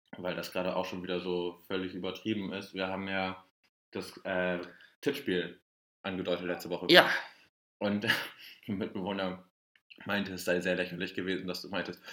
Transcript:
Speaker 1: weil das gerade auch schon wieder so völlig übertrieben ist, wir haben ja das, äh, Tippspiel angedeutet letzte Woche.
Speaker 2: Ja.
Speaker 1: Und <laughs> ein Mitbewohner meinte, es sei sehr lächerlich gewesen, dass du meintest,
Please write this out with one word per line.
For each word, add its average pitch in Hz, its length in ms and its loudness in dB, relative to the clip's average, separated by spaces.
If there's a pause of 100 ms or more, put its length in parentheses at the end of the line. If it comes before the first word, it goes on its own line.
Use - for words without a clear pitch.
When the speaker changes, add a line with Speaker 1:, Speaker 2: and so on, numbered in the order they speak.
(160)
Speaker 1:
weil 87 200 -2
das 85 160 -6
gerade 92 240 0
auch 92 80 2
schon 90 180 -6
wieder 90 180 -2
so 90 460 -2
völlig 92 260 -2
übertrieben 95 600 -2
ist, 98 200 -8
wir 95 140 0
haben 95 220 -2
ja 95 340 0 (480)
das, - 340 -6
äh, 90 340 2 (420)
Tippspiel 90 580 0 (440)
angedeutet 90 440 0
letzte 87 240 -2
Woche. 87 180 -2
Speaker 2:
Ja. 175 200 10 (720)
Speaker 1:
Und 104 280 2 (300)
<laughs> - 320 -14
ein 98 100 0
Mitbewohner 95 640 -2 (640)
meinte, 98 280 0
es 90 100 -8
sei 90 160 4
sehr 90 160 2
lächerlich 90 380 -2
gewesen, 92 340 -2
dass 87 140 -4
du - 60 -12
meintest, 90 320 -4 (120)